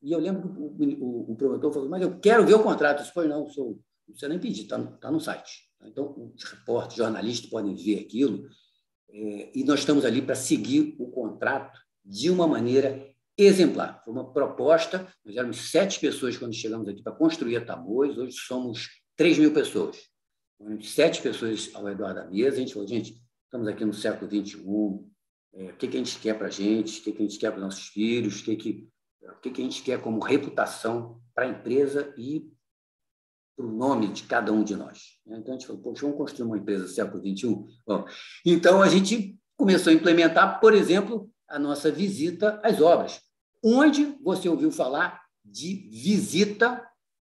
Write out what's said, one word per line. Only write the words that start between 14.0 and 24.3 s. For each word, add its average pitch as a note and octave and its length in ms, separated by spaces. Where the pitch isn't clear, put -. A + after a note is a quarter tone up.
Foi A2+ 100
uma B2+ 200
proposta, D#3+ 720
nós G#2 120
éramos A#2+ 340
sete F#3+ 300
pessoas B2+ 380
quando A#2 160
chegamos A2 340
aqui G2 140
para A2 100
construir D3+ 440
a A2+ 80
Tamoios, A2 520
hoje B2+ 160
somos B2+ 560
três D#3 240
mil D3+ 140
pessoas. G#2 460
Éramos G#2+ 300
sete E3 300
pessoas A2+ 540
ao G2+ 100
redor G2 300
da F#2+ 100
mesa, B2 320
a C3 40
gente - 120
falou, G2+ 160
"Gente, - 340
estamos G#2+ 240
aqui G#2 160
no G#2+ 80
século G2+ 360
vinte G2+ 240